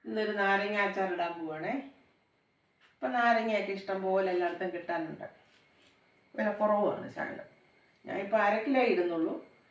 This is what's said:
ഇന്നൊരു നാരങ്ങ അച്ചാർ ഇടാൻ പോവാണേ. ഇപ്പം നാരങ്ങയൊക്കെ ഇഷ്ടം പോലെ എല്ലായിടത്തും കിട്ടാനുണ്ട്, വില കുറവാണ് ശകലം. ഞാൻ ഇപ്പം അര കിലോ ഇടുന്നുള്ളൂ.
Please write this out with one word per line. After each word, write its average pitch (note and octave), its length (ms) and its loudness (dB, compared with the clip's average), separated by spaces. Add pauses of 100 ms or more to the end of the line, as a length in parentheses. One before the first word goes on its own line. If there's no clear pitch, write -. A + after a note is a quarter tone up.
ഇന്നൊരു G#3+ 340 -2
നാരങ്ങ G3+ 440 2
അച്ചാർ F#3+ 300 0
ഇടാൻ E3+ 240 -2
പോവാണേ. D#3+ 340 -6 (1160)
ഇപ്പം C4 280 -4
നാരങ്ങയൊക്കെ A3 580 2
ഇഷ്ടം F#3+ 280 -4
പോലെ F#3+ 280 2
എല്ലായിടത്തും F3 420 -2
കിട്ടാനുണ്ട്, E3 520 -6 (1080)
വില G#3+ 140 0 (100)
കുറവാണ് G#3 560 2
ശകലം. - 320 -8 (580)
ഞാൻ - 200 -4
ഇപ്പം G#3 200 2
അര G#3 80 4 (120)
കിലോ C4 160 4 (100)
ഇടുന്നുള്ളൂ. F3 420 2 (380)